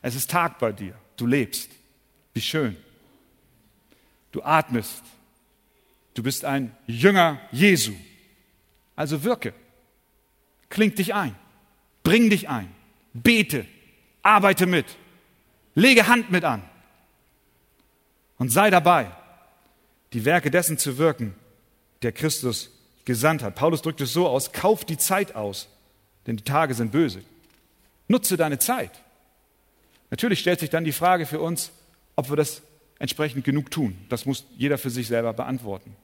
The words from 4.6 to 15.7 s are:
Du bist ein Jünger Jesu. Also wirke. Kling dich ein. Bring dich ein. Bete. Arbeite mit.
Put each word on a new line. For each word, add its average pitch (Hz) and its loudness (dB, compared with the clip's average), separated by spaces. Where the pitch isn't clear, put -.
Du 120 -8
bist 131 -6
ein 139 -4
Jünger 160 2
Jesu. 131 4
Also 147 -4
wirke. 220 -4
Kling 208 0
dich 196 -4
ein. 160 -4
Bring 220 4
dich 165 0
ein. 107 -6
Bete. 156 2
Arbeite 196 6
mit. 180 2